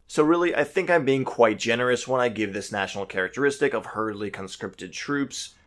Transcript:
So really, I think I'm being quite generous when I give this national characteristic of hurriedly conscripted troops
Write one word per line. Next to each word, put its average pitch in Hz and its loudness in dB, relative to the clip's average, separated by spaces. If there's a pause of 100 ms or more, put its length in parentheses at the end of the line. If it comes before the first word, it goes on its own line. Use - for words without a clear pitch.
So - 4
really, 170 4
I 147 2
think 175 -2
I'm 165 4
being 135 2
quite 110 4
generous 120 0
when 131 2
I 123 4
give 104 -4
this 101 -6
national 98 -4
characteristic 135 0
of 110 -4
hurriedly 107 -6
conscripted 92 -12
troops - -6 (140)